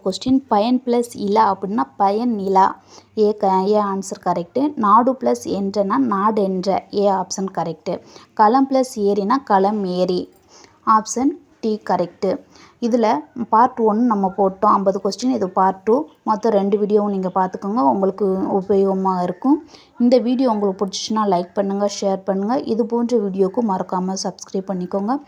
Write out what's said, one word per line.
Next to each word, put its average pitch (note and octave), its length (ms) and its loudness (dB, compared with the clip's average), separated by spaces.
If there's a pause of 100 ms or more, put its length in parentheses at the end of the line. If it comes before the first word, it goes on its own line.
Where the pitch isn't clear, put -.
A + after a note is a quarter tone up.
கொஸ்டின், C4 340 0 (140)
பயன் A3+ 320 2
பிளஸ் A#3+ 260 -2 (160)
இலா G#3+ 260 2
அப்படின்னா G#3 320 -4 (180)
பயன் A3 380 0
நிலா, F#3+ 260 2 (580)
ஏ G#3 40 6 (120)
க-, G3 100 2 (220)
ஏ G#3 60 4 (140)
ஆன்சர் G3 360 -8
கரெக்ட்டு. F3 340 -2 (240)
நாடு A#3 360 4
பிளஸ் A#3+ 220 -2 (160)
என்றனா G3 380 0 (160)
நாடென்ற, F#3+ 640 0 (240)
ஏ - 20 4 (180)
ஆப்ஷன் F#3+ 360 -6
கரெக்ட்டு. E3+ 380 -6 (460)
களம் C4 280 4
பிளஸ் C4 240 0 (160)
ஏரினா G3+ 280 0 (140)
களம் G3 320 2 (160)
ஏரி, F3+ 220 0 (760)
ஆப்ஷன் B3 360 -2 (280)
டி A3+ 80 -2 (180)
கரெக்ட்டு. F3+ 420 -2 (560)
இதுல A#3 200 2 (460)
பார்ட் A#3+ 260 4 (120)
ஒன் G#3 100 2 (100)
நம்ம G3+ 160 0 (100)
போட்டோம், G3 400 2
ஐம்பது G3 280 0
கொஸ்டின், B3 340 -2
இது G3 80 -2 (100)
பார்ட் F#3+ 300 2
டூ. A3 80 4 (340)
மொத்தம் A3 300 0
ரெண்டு G3 240 0
வீடியோவும் G#3 320 0
நீங்க F#3 240 -4
பார்த்துக்கோங்க, G3 440 -2 (100)
உங்களுக்கு G3 340 -2 (320)
உபயோகமா F#3+ 560 0 (100)
இருக்கும். C4 320 0 (460)
இந்த B3 140 6 (100)
வீடியோ B3+ 260 0
உங்களுக்கு G3+ 300 -2
பிடிச்சிச்சுன்னா G#3+ 420 -2 (100)
லைக் F3+ 240 -2
பண்ணுங்க, G3+ 300 0 (100)
ஷேர் F#3+ 300 -2
பண்ணுங்க. G3+ 280 -2 (180)
இது A3+ 180 0
போன்ற A#3+ 320 0
வீடியோக்கு F#3+ 380 0 (100)
மறக்காம F#3 440 -4 (100)
சப்ஸ்கிரைப் F#3+ 460 -8
பண்ணிக்கோங்க. G3 420 -4 (140)